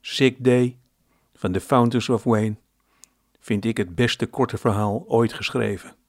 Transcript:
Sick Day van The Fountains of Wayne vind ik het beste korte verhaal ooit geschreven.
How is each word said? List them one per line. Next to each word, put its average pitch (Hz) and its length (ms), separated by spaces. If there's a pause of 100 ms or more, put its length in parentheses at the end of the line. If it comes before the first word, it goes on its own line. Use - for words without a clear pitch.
Sick 131 420
Day 123 340 (560)
van - 180
The 92 100
Fountains 120 480
of 117 140
Wayne 107 320 (840)
vind 104 260
ik 113 120
het 90 180
beste 120 300
korte 120 320
verhaal 104 500
ooit 117 260
geschreven. 104 600 (140)